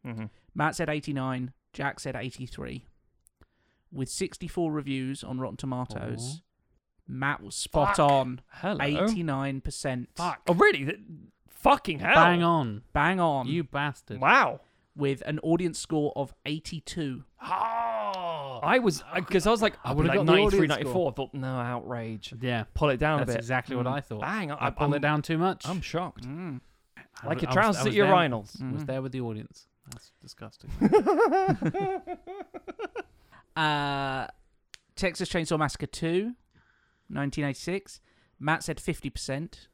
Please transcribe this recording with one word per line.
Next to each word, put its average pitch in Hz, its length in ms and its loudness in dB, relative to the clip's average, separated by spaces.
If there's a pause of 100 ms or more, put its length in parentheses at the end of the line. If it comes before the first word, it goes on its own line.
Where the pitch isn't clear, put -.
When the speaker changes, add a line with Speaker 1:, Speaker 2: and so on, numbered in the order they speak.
Speaker 1:
Mm-hmm. 110 200 -8 (280)
Speaker 2:
Matt 151 220 0
said 160 140 -2
eighty-nine, 131 640 -4 (180)
Jack 143 300 -6
said 131 160 -6
eighty-three. 120 680 -10 (1040)
With 135 180 -8
sixty-four 175 640 -4
reviews 135 500 -4
on 127 160 -8
Rotten 127 160 -6
Tomatoes, 123 880 -8
Speaker 3:
Aw. - 20 -20 (640)
Speaker 2:
Matt 135 340 -4
was 101 140 -14
spot 151 400 0
Speaker 3:
Fuck. 147 160 6
Speaker 2:
on. 127 380 0
Speaker 1:
Hello. 175 340 -4
Speaker 2:
Eighty-nine 147 760 0
percent. 131 540 -6
Speaker 3:
Fuck. 170 320 -4
Speaker 1:
Oh, 175 60 4
really? 180 300 6
Th-, 135 160 -4 (480)
fucking - 520 2
hell. 185 160 4
Speaker 3:
Bang 175 280 8
on. 143 380 2 (100)
Speaker 2:
Bang 165 300 2
on. 139 260 2
Speaker 3:
You 160 160 -2
bastard. 143 560 -6
Speaker 1:
Wow. 175 400 6 (380)
Speaker 2:
With 139 300 0
an 151 160 -4
audience 170 360 0
score 151 380 0
of 139 160 -6 (120)
eighty-two. 151 800 -6 (180)
Speaker 3:
Oh. 190 1200 -4
Speaker 1:
I 196 160 6
was, 208 320 2
I, 185 100 -2
'cause 180 240 0
I 214 60 6
was 226 100 4
like, 220 220 2
Speaker 3:
I 233 80 -2
Speaker 1:
I'd - 20 0
be 143 40 2
Speaker 3:
would've 156 120 4
Speaker 1:
like, - 80 4
Speaker 3:
got 202 80 4
the - 60 8
audience 202 220 8
Speaker 1:
ninety-three, 196 140 6
Speaker 3:
score. 147 100 2
Speaker 1:
ninety-four. 156 340 0
I - 20 -12
thought, 131 220 -6
"No, 131 240 -4
outrage." 117 840 -6
Speaker 3:
Yeah. 120 220 0 (100)
Speaker 1:
Pull 147 160 2
it 131 80 2
down 151 220 2
Speaker 3:
That's 127 120 0
Speaker 1:
a - 40 0
bit. 113 40 0
Speaker 3:
exactly 127 360 -2
what 123 100 0
Speaker 2:
Mm. 127 80 0
Speaker 3:
I 143 80 -2
thought. 143 200 -10
Speaker 1:
Bang, 175 300 -4
Speaker 3:
I 143 160 -2
Speaker 1:
I, - 40 2
Speaker 3:
pulled 147 200 0
Speaker 1:
I'm, 143 60 2
Speaker 3:
it 143 40 0
down 147 200 2
too 160 160 -2
much. 175 300 0
Speaker 1:
I'm 175 140 -4
shocked. - 460 -6
Speaker 2:
Mm. 147 340 -10 (640)
Speaker 3:
I - 40 -8
Speaker 1:
Like 156 80 0
Speaker 3:
was, - 80 -2
Speaker 1:
your - 80 -4
Speaker 3:
I - 0 -
was, - 20 2
Speaker 1:
trousers 208 240 4
Speaker 3:
I - 60 0
was - 40 2
Speaker 1:
at 131 60 0
your 202 140 6
Speaker 3:
there. 190 80 8
Speaker 1:
urinals. 127 520 0
Speaker 3:
I 127 60 -4
was 151 100 -6
Speaker 2:
Mm. 143 40 -8
Speaker 3:
there 135 160 -4
with 131 80 -8
the 127 100 -6
audience. 113 460 -10 (240)
That's - 200 -20 (100)
disgusting. - 500 -18 (100)
Speaker 1:
<laughs> 381 1400 4 (1400)
Speaker 2:
Uh, 143 720 -2 (680)
Texas 180 340 -2
Chainsaw 170 280 0
Massacre 147 300 -2
two, 185 480 -2 (760)
nineteen 143 360 -4
eighty-six. 175 560 -6 (380)
Matt 151 240 0
said 160 160 -6
fifty - 300 -6
percent. - 640 -8